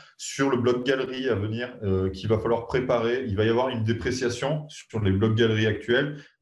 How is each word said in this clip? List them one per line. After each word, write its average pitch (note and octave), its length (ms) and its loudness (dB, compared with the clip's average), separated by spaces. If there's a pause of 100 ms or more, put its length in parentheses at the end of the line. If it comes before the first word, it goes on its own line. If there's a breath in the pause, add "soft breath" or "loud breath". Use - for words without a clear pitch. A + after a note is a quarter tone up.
(160 loud breath)
sur - 340 0
le B2+ 60 2
bloc B2 280 2
galerie C3 440 0
à A2 80 2
venir, A2+ 360 -4 (120)
euh, F#2+ 260 2
qu'il - 180 -8
va A2 100 4
falloir A2+ 280 0
préparer. B2 600 0
Il G2 100 -2
va G#2+ 80 2
y A2+ 40 4
avoir B2 200 2
une A2+ 160 -4
dépréciation B2 840 -2
sur - 320 -10
les G2 120 2
blocs G#2+ 240 2
galeries A2 300 4
actuels B2+ 500 0 (260 loud breath)